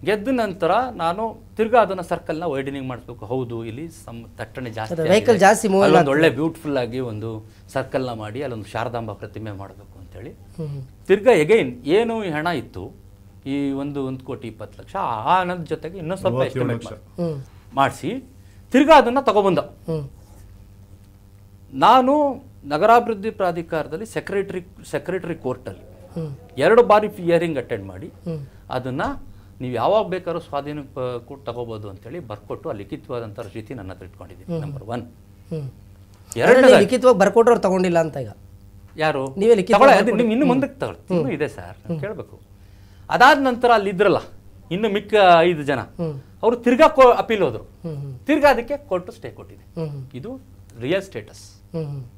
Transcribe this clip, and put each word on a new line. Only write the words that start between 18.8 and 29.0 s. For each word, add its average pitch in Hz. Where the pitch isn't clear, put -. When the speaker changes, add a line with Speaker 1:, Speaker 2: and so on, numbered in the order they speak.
Speaker 1:
ಅದನ್ನ 247
ತಗೊಬಂದ. 190
Speaker 2:
ಹ್ಮ್. 151
Speaker 1:
ನಾನು 254
ನಗರಾಭಿವೃದ್ಧಿ 214
ಪ್ರಾಧಿಕಾರದಲ್ಲಿ 170
ಸೆಕ್ರೆಟರಿ, 190
ಸೆಕ್ರೆಟರಿ 175
ಕೋರ್ಟಲ್ಲಿ -
Speaker 2:
ಹ್ಮ್. 147
Speaker 1:
ಎರಡು 202
ಬಾರಿ 208
ಹಿಯರಿಂಗ್ 170
ಅಟೆಂಡ್ 110
ಮಾಡಿ 95
Speaker 2:
ಹ್ಮ್. 160
Speaker 1:
ಅದನ್ನ 131